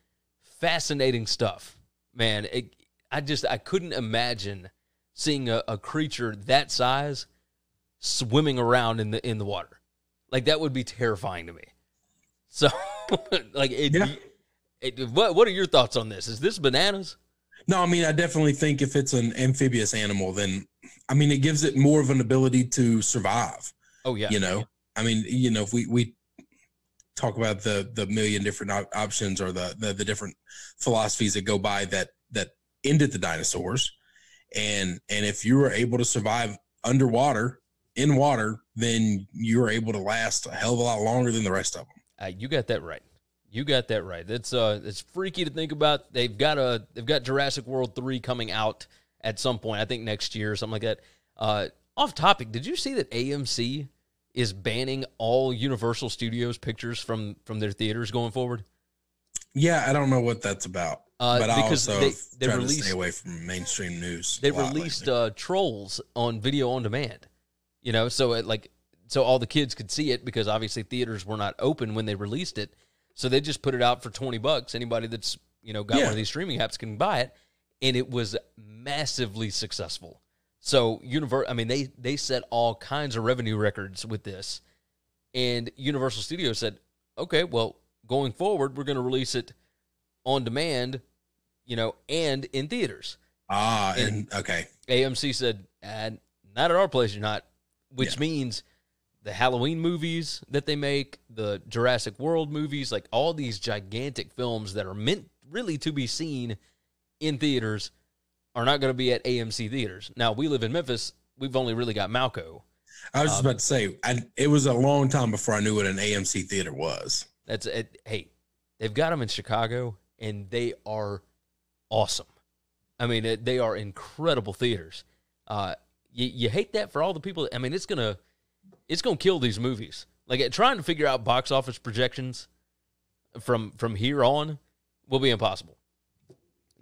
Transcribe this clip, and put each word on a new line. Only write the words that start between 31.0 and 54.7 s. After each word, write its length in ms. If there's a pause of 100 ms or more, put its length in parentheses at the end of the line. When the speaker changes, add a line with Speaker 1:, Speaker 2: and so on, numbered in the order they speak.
Speaker 2:
that 80
go 160
by 260
that, 240 (220)
that 180 (340)
ended 280
the 80
dinosaurs. 760 (600)
And, 440 (100)
and 160
if 200
you 100
were 160
able 280
to 60
survive 520 (260)
underwater, 760 (360)
in 200
water, 440 (160)
then 560
you 280
were 100
able 240
to 60
last 480
a 40
hell 220
of 60
a 40
lot 160
longer 320
than 120
the 80
rest 240
of 60
'em. 60 (320)
Speaker 1:
Uh, 60
you 220
got 200
that 140
right. 220 (480)
You 120
got 260
that 140
right. 220
That's, 260
uh, 320
it's 180
freaky 440
to 60
think 200
about. 400
They've 240
got 220
a, 380
they've 100
got 160
Jurassic 460
World 280
three 240
coming 300
out 380 (340)
at 180
some 200
point, 200
I 60
think 160
next 320
year 180
or 40
something 160
like 100
that. 200 (360)
Uh, 300 (280)
off 200
topic, 360
did 140
you 100
see 200
that 180
A 180
M 140
C 440 (440)
is 200
banning 520 (140)